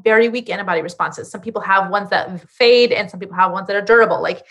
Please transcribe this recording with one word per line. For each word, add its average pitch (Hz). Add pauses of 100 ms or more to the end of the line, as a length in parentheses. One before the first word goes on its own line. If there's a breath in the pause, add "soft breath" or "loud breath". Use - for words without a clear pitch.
very 220
weak 240
antibody 185
responses. 160
Some 208
people 214
have 196
ones 196
that 180
fade 240
and 202
some 185
people 180
have 180
ones 190
that 202
are 202
durable. 208
Like, 175